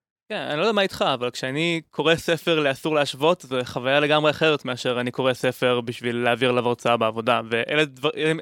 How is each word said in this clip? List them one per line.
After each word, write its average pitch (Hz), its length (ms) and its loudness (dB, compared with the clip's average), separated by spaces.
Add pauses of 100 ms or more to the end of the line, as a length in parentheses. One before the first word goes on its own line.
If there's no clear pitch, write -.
(320)
כן, 202 100 -6
אני 139 160 -6
לא 156 40 0
יודע 220 100 2
מה 202 100 2
איתך, 202 320 -2
אבל 123 160 -2
כשאני 160 600 -4
קורא 160 260 2
ספר 165 440 0
לאסור 151 360 0
להשוות, 147 460 2
זו 131 220 -6
חוויה 131 360 0
לגמרי 147 320 2
אחרת 156 340 0
מאשר 123 340 -4
אני 123 120 -2
קורא 127 220 0
ספר 123 480 0
בשביל 117 340 -6
להעביר 120 340 2
עליו 120 180 2
הרצאה 120 300 0
בעבודה, 113 520 0
ואלה 151 360 0
דבר-, 135 320 -4
אלה, 156 240 0